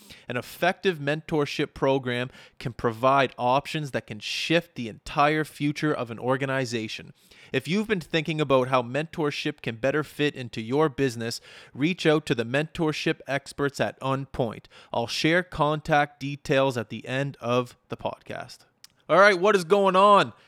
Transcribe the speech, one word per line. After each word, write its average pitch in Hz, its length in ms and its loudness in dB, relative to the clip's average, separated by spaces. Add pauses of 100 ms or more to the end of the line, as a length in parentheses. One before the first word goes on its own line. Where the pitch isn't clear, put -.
(300)
An 123 80 -6
effective 175 640 -4
mentorship 147 760 -4
program 127 540 -2 (300)
can 123 140 -8
provide 123 680 0
options 135 540 0
that - 160 -6
can 110 100 -12
shift - 580 -2
the 120 120 -6
entire 151 560 0
future 147 480 -2
of 117 180 -4
an 110 80 -10
organization. 127 920 -4 (400)
If 131 160 -2
you've 208 180 0
been 202 140 0
thinking 156 400 -2
about 131 280 2
how 131 140 2
mentorship 147 800 -4
can 113 160 -8
better 135 260 0
fit 147 320 -2
into 120 280 -10
your 139 260 0
business, 117 540 -4 (320)
reach 165 320 0
out 156 200 4
to 147 80 0
the 113 100 -2
mentorship 156 840 -4
experts 139 520 -4
at 107 220 -4
Unpoint. 131 640 -4 (280)
I'll 117 140 -2
share 165 360 0
contact 151 800 0
details 135 580 0
at 110 100 -6
the 113 180 -12
end 135 340 -4
of 120 360 -2 (140)
the 117 60 -10
podcast. - 640 -10 (460)
All 156 120 4
right, 196 200 8
what 208 160 4
is 180 100 2
going 190 320 4
on? 190 360 6 (160)